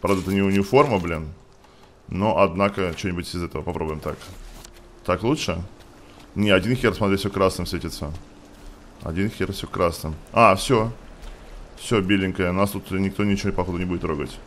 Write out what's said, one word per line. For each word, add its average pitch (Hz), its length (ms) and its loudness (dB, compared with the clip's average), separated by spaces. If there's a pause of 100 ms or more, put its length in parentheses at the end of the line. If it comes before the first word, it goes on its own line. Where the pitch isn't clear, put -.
Правда, 95 200 2
это 95 120 -2
не 98 80 4
униформа, 98 580 4
блин. 82 280 -4 (800)
Но, 95 320 2
однако, 95 580 2
что-нибудь 87 360 -6
из 90 80 -4
этого 82 200 -6
попробуем. 80 380 -6
Так. 76 180 -6 (880)
Так 90 180 0
лучше? 110 380 0 (760)
Не, 104 160 4
один 98 240 6
хер, 117 180 2
смотри, 98 240 2
все 101 120 -2
красным 95 360 2
светится. - 460 -6 (880)
Один 92 280 -2
хер, 98 240 -4
все - 140 -8
красным. 85 460 0 (200)
А, 113 220 8
все. 113 360 0 (840)
Все, 110 240 0
беленькое. 92 500 2
Нас 98 200 2
тут 98 200 -8
никто 95 320 0
ничего, 101 300 2
походу, 87 240 -2
не 90 80 -2
будет 90 160 -2
трогать. 73 460 -4